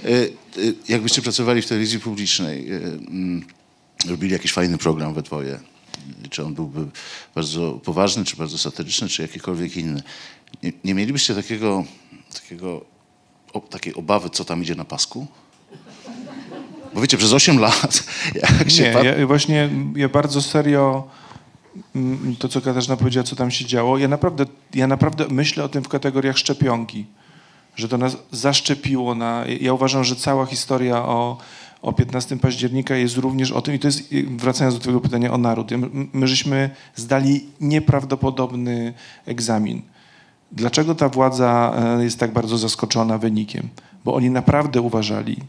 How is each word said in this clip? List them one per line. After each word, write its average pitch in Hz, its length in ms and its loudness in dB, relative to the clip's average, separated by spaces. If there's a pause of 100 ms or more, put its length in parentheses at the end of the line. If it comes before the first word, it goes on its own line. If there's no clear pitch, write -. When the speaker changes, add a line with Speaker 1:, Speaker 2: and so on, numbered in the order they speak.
Speaker 1:
E, - 20 -4
e, 117 640 0 (160)
jakbyście 117 320 0
pracowali 120 400 0
w - 60 -6
telewizji 110 320 0
publicznej, 90 720 -4
e, 95 60 -6
mm, 87 640 -6 (680)
robili 90 240 -2
jakiś 87 200 -2
fajny 87 240 0
program 78 360 0
we 76 80 -4
dwoje, 69 380 -8 (720)
czy 73 160 -8
on 76 80 -8
byłby 76 320 -6 (500)
bardzo 80 360 -4 (120)
poważny, 95 420 0
czy - 100 -6
bardzo 80 220 -8
satyryczny, - 520 -4
czy - 120 -4
jakikolwiek 85 560 -6
inny, 78 240 -4 (600)
nie, 90 80 -4 (120)
nie 95 100 -2
mielibyście 113 420 0
takiego, 101 480 -2 (500)
takiego, 87 520 -12 (680)
o-, 110 60 -6
takiej - 340 -12
obawy, 90 360 0
co 85 160 -6
tam 85 180 -4
idzie 80 120 -4
na 80 100 -10
pasku? - 420 -6 (1700)
Bo 101 80 -2
wiecie, 117 160 2
przez 107 160 6
osiem 143 260 6
lat, - 440 4 (160)
<laughs> - 220 -4 (180)
jak - 120 4
się 165 120 6
Speaker 2:
Nie, 120 80 4
Speaker 1:
pa- 120 120 6
Speaker 2:
ja, 131 140 4
ja 143 100 4
właśnie, 147 420 4 (260)
ja 139 140 2
bardzo 143 320 2
serio, 139 680 2 (880)
mm, 131 400 -2
to, 127 140 -6
co 131 120 -2
Katarzyna 127 360 0
powiedziała, 120 260 2
co 120 120 -6
tam 123 160 0
się 123 140 -4
działo, 123 320 2
ja 139 100 2
naprawdę, 147 380 2 (280)
ja 131 140 2
naprawdę 151 420 2
myślę 143 340 0
o 143 60 -4
tym 139 140 -4
w - 40 -10
kategoriach 135 500 0
szczepionki, 117 680 0 (680)
że 113 120 -4
to 123 100 0
nas 127 200 0 (140)
zaszczepiło 135 840 0
na, 117 280 -2 (180)
ja 127 120 4
uważam, 131 300 2
że 123 120 0
cała 135 300 0
historia 127 520 0
o, 120 400 -2 (440)
o 117 120 -2
piętnastym 127 460 0
października 127 560 0
jest 123 220 2
również 131 340 0
o 120 100 0
tym, 147 140 -2
i 127 40 0
to 139 80 2
jest, 147 240 0
i 143 120 0
wracając 127 520 0
do 117 60 -6
twojego 123 200 2
pytania 120 320 0
o 127 40 2
naród, 113 340 0
ja, 120 60 -2
my, 127 100 -2 (260)
my 131 140 2
żeśmy 135 420 2 (260)
zdali 135 500 2 (600)
nieprawdopodobny 123 880 -2 (320)
egzamin. 113 560 -2 (720)
Dlaczego 151 440 0
ta 143 140 4
władza, 123 640 4 (260)
e, 120 40 2
jest 117 160 -2
tak 113 140 0
bardzo 113 240 0
zaskoczona 113 600 0
wynikiem? 107 520 -2 (360)
Bo 127 100 0
oni 127 140 4
naprawdę 127 520 2
uważali 110 560 -2 (120)